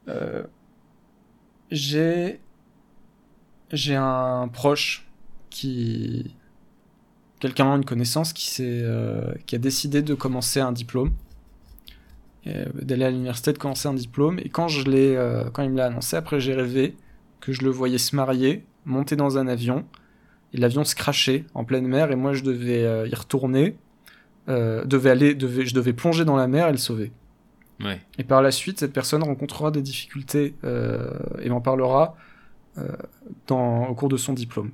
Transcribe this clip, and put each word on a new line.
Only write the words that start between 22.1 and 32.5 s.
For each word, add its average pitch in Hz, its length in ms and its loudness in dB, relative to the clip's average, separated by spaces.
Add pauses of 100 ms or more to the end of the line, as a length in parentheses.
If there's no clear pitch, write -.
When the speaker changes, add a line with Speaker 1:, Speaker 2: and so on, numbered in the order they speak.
Speaker 1:
et 127 40 2
moi 135 180 0
je 131 100 -2
devais, 120 400 0
euh, 113 240 0
y 113 80 -4
retourner, 135 600 2 (720)
euh, 113 360 0
devais 135 260 6
aller, 143 240 8
devais, 131 320 -2
je 123 80 -4
devais 123 180 4
plonger 165 320 2
dans 143 120 4
la 131 100 4
mer 156 220 4
et 151 40 4
le 127 60 0
sauver. 110 320 -4 (680)
Speaker 2:
Ouais. 98 200 -6 (160)
Speaker 1:
Et 131 80 -6
par 131 180 6
la 135 100 6
suite, - 260 -4
cette 139 140 -2
personne 151 320 0
rencontrera 147 480 -4
des 147 100 0
difficultés, 139 800 -4
euh, 120 480 -2 (320)
et - 80 -4
m'en 123 100 0
parlera, 131 560 2 (600)